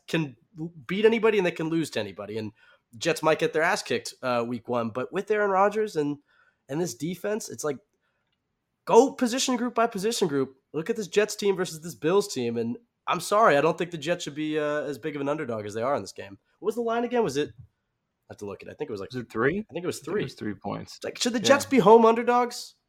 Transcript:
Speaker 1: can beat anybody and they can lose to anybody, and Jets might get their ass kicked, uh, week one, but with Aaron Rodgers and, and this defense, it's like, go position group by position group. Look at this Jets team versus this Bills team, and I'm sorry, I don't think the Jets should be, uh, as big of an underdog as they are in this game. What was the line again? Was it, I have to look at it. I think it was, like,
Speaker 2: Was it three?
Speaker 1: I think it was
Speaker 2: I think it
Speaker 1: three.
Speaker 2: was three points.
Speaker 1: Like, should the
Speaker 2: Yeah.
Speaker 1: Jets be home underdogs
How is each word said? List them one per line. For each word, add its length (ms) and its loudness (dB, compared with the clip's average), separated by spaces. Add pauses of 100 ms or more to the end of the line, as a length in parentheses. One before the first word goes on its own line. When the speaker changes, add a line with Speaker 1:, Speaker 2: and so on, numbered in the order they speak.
Speaker 1:
can 280 -2 (500)
beat 180 -2
anybody 340 4
and 80 2
they 60 0
can 160 -4
lose 220 0
to 100 -4
anybody, 380 -8
and 140 -8 (440)
Jets 260 -2
might 160 4
get 140 0
their 100 0
ass 200 0
kicked, 400 -4
uh, 260 0
week 180 -8
one, 220 -2
but 240 -8
with 180 -6
Aaron 200 2
Rodgers 440 2
and, 220 -2 (540)
and 100 -4
this 140 -4
defense, 560 -6
it's 120 -12
like, 140 -4 (1080)
go 260 8
position 440 0
group 180 -4
by 120 4
position 420 -2
group. 280 -2 (160)
Look 160 -6
at 80 -2
this 120 -8
Jets 280 0
team 180 2
versus 280 -4
this 120 -12
Bills 380 0
team, 240 -2
and 220 -4 (280)
I'm 140 -2
sorry, 380 6
I 20 6
don't 160 2
think 140 -4
the 80 -10
Jets 260 -4
should 100 -10
be, 240 -4
uh, 260 -2
as 140 -6
big 180 -8
of 40 -6
an 80 -2
underdog 380 -4
as 80 -10
they 80 -4
are 120 0
in 80 -2
this 100 -14
game. 260 -16 (220)
What 60 -6
was 100 -2
the 40 -4
line 240 -2
again? 180 0
Was 140 -2
it, 220 -2
I 760 -20
have 60 -18
to 80 -12
look 160 -12
at 60 -16
it. 40 -16
I 20 -16
think 140 -10
it 40 -8
was, 80 -8
like, 120 -12
Speaker 2:
Was 100 -8
it 80 -16
three? 380 0
Speaker 1:
I 40 -20
think 120 -10
it 20 -6
was 100 -4
Speaker 2:
I 80 -16
think 40 -10
it 40 -6
Speaker 1:
three. 100 -2
Speaker 2:
was 120 -8
three 200 -8
points. 500 -10
Speaker 1:
Like, 140 -10
should 160 -2
the 60 -2
Speaker 2:
Yeah. 80 0
Speaker 1:
Jets 180 4
be 120 4
home 280 10
underdogs 680 0 (140)